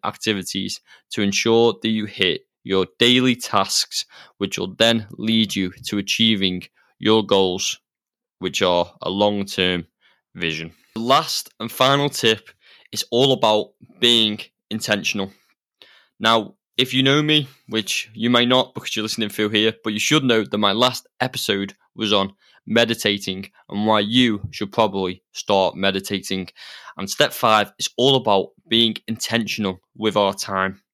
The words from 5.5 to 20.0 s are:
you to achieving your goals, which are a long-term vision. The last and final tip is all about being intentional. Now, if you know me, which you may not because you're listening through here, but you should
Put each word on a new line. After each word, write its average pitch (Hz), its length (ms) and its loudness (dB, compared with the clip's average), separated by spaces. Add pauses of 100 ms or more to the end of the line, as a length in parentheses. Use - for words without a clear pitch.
you 92 160 -2 (140)
to 104 140 -4
achieving 98 640 0 (340)
your 110 260 2
goals, 95 560 0 (600)
which 92 240 -4
are 87 280 2 (120)
a 90 80 -6
long-term 98 760 -2 (480)
vision. 82 400 -8 (220)
The 113 60 -8
last 139 580 0
and 113 120 -8
final 139 380 2
tip - 400 -2 (420)
is - 200 -6
all 131 200 4
about 110 420 2 (260)
being 113 400 2 (320)
intentional. 104 600 -4 (880)
Now, 110 360 2 (220)
if 127 160 0
you 131 100 2
know 139 200 4
me, 151 240 2 (200)
which 110 460 -4
you 113 160 -2
may 120 160 4
not 127 280 2
because - 220 -10
you're 107 80 -2
listening 107 260 -4
through 107 200 0
here, 110 240 2 (100)
but 110 100 -4
you 107 60 -4
should 151 240 2